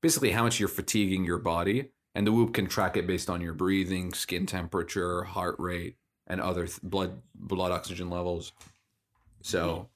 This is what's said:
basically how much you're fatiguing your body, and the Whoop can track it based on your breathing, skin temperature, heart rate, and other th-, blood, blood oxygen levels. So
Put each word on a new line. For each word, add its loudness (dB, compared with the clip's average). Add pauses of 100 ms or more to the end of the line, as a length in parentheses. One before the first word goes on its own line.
basically 4
how 2
much 2
you're 2
fatiguing 2
your 2
body, 0 (240)
and 2
the 6
Whoop 4
can 2
track 0
it 2
based 0
on -2
your -4
breathing, 0
skin -2
temperature, -2
heart -4
rate, -4 (300)
and -4
other 0
th-, -10
blood, -2 (140)
blood 0
oxygen -4
levels. -2 (920)
So -2